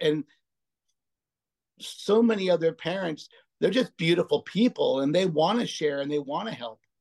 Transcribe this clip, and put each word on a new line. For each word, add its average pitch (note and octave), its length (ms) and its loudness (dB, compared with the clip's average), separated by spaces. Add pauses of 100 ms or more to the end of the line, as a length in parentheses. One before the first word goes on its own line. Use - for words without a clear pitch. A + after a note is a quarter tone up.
And D#3 220 2 (1600)
so - 420 0
many G#3 280 2
other E3 220 2
parents, E3 580 -6 (300)
they're F3 100 2
just A#3 280 0
beautiful E3 460 2
people, D3 580 0
and C#3+ 120 0
they F#3 120 2
wanna F3+ 420 2
share C#3+ 340 -4
and C#3+ 100 -4
they D3 80 0
wanna D#3 340 -6
help. A#2 260 -12 (220)